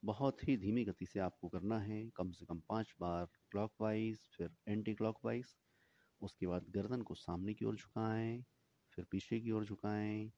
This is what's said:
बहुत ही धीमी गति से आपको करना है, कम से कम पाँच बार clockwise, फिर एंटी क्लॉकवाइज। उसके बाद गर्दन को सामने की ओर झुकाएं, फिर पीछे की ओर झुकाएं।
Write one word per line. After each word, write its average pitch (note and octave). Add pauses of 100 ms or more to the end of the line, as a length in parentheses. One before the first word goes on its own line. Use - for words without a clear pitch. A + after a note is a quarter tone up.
बहुत A2+
ही C#3
धीमी G#2+
गति F2+
से G2
आपको F2+
करना F#2+
है, G#2+
कम F#2
से E2+
कम E2+
पाँच G#2+
बार F2 (240)
clockwise, A2 (180)
फिर E2+ (120)
एंटी G#2+
क्लॉकवाइज। A2+ (640)
उसके F#2+
बाद F2+
गर्दन G#2
को -
सामने F2+
की A2+
ओर A2
झुकाएं, A2+ (460)
फिर F2
पीछे G#2
की A2+
ओर G#2+
झुकाएं। G#2+